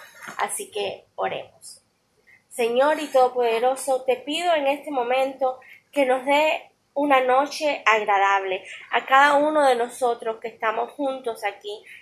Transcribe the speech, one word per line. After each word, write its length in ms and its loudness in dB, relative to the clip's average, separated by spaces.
Así 340 -6
que 440 -8
oremos. 680 -10
Señor 500 2
y 60 -6
Todopoderoso, 960 0
te 140 0
pido 380 -2
en 120 0
este 240 -2
momento 720 -2
que 120 2
nos 220 0
dé 460 0
una 280 2
noche 640 0
agradable 800 2
a 160 -2
cada 280 6
uno 300 2
de 120 4
nosotros 640 -4
que 80 -10
estamos 420 -4
juntos 540 -6
aquí 400 -10